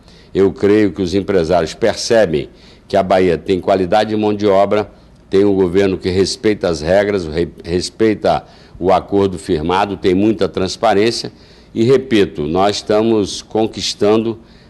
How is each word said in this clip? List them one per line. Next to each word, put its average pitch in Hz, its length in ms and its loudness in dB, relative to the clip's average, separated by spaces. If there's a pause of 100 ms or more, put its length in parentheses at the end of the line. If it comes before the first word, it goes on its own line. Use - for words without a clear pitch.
(360)
Eu 95 160 2
creio 104 400 2
que 98 100 -8
os 90 140 -2
empresários 87 580 0
percebem 95 760 0 (400)
que 98 80 0
a 95 60 2
Bahia 92 340 2
tem 90 240 -2
qualidade 101 480 0
de 107 80 -4
mão 107 160 0
de 101 120 -4
obra, 101 460 2 (380)
tem 98 160 2
um 101 100 2
governo 95 420 2
que 92 120 -4
respeita 95 580 0
as 82 140 -2
regras, 98 440 0
re-, 80 220 -4 (160)
respeita 90 800 0 (340)
o 90 140 0
acordo 92 460 0
firmado, 90 580 -2
tem 90 180 0
muita 98 360 0
transparência 104 840 -2 (420)
e, 110 120 0
repito, 113 640 0
nós 95 300 0
estamos 107 640 0
conquistando 110 960 -2 (300)